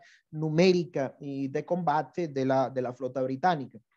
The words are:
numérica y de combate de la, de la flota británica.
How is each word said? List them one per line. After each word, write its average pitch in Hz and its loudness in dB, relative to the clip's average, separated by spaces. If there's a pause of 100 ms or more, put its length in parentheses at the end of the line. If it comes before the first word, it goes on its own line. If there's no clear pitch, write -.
(320)
numérica 156 2
y 139 -4
de 147 -4
combate 165 0
de 135 -2
la, 131 2
de 131 -4
la 123 -4
flota 131 -6
británica. 131 -2 (180)